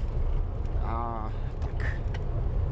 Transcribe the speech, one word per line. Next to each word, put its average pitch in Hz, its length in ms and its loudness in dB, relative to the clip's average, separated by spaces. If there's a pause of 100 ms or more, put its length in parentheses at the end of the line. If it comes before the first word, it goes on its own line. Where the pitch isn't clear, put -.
(880)
A 113 360 0 (380)
tak. - 260 -2 (840)